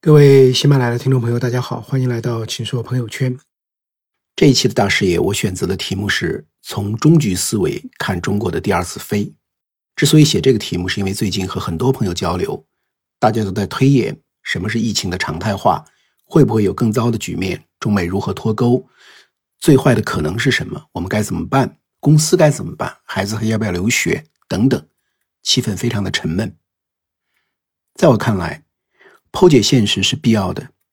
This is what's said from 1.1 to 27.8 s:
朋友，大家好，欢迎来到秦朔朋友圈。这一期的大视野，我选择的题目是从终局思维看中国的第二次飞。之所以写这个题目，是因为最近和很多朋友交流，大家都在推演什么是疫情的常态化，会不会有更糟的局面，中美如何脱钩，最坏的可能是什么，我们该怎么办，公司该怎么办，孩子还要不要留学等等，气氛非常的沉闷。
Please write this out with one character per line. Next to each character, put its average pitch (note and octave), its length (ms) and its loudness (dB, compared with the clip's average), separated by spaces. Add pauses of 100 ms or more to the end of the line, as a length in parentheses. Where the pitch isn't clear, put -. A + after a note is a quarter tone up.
朋 A#2 100 -2
友， A#2+ 80 -2
大 B2+ 100 -2
家 B2 120 -2
好， - 200 -8
欢 C3 220 -4
迎 B2+ 60 0
来 A#2 120 -4
到 A2+ 240 -4
秦 A2 220 -8
朔 A#2+ 160 -6
朋 B2+ 160 -6
友 A#2 100 -6
圈。 B2+ 300 -4 (960)
这 - 120 4
一 C3+ 60 8
期 B2 140 0
的 A2 80 0
大 G#2 140 0
视 - 180 0
野， E2+ 140 0
我 E2 120 -2
选 F#2 220 -4
择 F2 140 -4
的 F#2 80 -2
题 - 180 -8
目 G2+ 140 -6
是 - 360 -4 (180)
从 G#2 340 -6
终 D#3 200 4
局 A2+ 160 2
思 - 260 -4
维 D#2+ 220 -2 (160)
看 F2+ 240 -4
中 G2+ 160 -4
国 G#2 140 -2
的 E2 100 -4
第 G2+ 120 -4
二 F2 100 -2
次 - 160 -10
飞。 - 340 -4 (640)
之 - 100 0
所 D#3 140 6
以 D3+ 60 8
写 - 160 0
这 C3+ 120 2
个 A2 60 2
题 - 180 -6
目， F2+ 120 -4
是 - 100 -6
因 G2 80 -4
为 F#2+ 80 -4
最 G#2 160 -4
近 F#2 160 -4
和 F#2+ 140 -6
很 E2 180 -6
多 C3 140 2
朋 G#2+ 160 -2
友 F2 40 -4
交 F2 240 -4
流， - 300 -6 (540)
大 A2 100 4
家 A2 140 -2
都 F#2+ 80 -6
在 G2+ 160 -4
推 C3+ 200 2
演 A#2+ 320 2 (220)
什 - 180 -6
么 G2 80 -6
是 A2+ 120 -4
疫 G#2+ 120 -2
情 - 160 -4
的 F2+ 80 -4
常 E2 220 -8
态 G2+ 160 -4
化， F2 300 -2 (400)
会 D3+ 200 4
不 A2+ 80 0
会 G#2+ 120 0
有 F2+ 100 -2
更 A#2 160 -2
糟 A#2 180 -2
的 A2 80 -2
局 - 200 -8
面， F#2 280 -6 (140)
中 G#2 140 -2
美 G2 120 0
如 F#2 140 -4
何 F#2+ 160 -4
脱 - 180 -4
钩， B2 320 2 (760)
最 C#3+ 160 6
坏 B2+ 180 4
的 G#2+ 80 0
可 - 180 -6
能 D#2 160 -4
是 B2 140 0
什 D2 160 -4
么， - 240 -12
我 - 80 -12
们 F2 100 -6
该 G#2 140 -2
怎 G2+ 100 -6
么 E2+ 160 -6
办， - 300 -2 (220)
公 D3+ 180 6
司 - 180 2
该 D#3 140 6
怎 G2 160 -6
么 - 80 -10
办， - 300 -10
孩 G2 200 -6
子 G#2+ 120 -6
还 A2 80 -4
要 A2 120 -2
不 G#2+ 80 -4
要 G2+ 60 -4
留 F2+ 180 -2
学 - 360 -2 (240)
等 G#2 200 2
等， B2 160 0 (600)
气 - 180 0
氛 G2+ 140 -4
非 A#2+ 120 -4
常 G#2+ 140 -2
的 F#2+ 80 -4
沉 - 180 -6
闷。 F#2+ 280 -4 (1400)